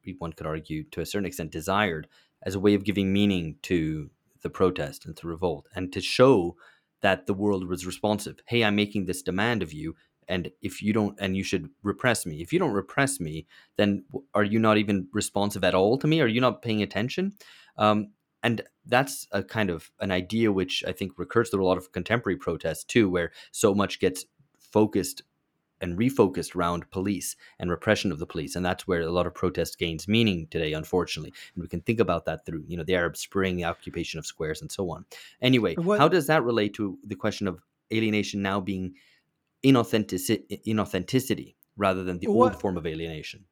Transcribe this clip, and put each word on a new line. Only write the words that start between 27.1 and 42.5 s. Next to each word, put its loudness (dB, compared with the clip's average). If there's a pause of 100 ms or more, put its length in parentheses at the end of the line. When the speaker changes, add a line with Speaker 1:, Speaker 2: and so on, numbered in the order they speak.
Speaker 1:
and -4
repression 2
of -6
the -6
police. -8
And -4
that's -2
where 0
a -2
lot 2
of -6
protest -2
gains -4
meaning 2
today, -4
unfortunately. -4 (220)
And -8
we -10
can -6
think 0
about 2
that -4
through, -8
you -8
know, -6
the 2
Arab 0
Spring, 0
the -4
occupation -6
of -10
squares, -6
and -14
so -6
on. -12 (340)
Anyway, 4
Speaker 2:
What 0
Speaker 1:
how 6
does 2
that 2
relate 0
to -4
the -10
question -2
of -6 (320)
alienation 0
now -2
being -6 (680)
inauthentic-, 2
inauthenticity -2 (220)
rather 2
than -4
the -6
Speaker 2:
What 6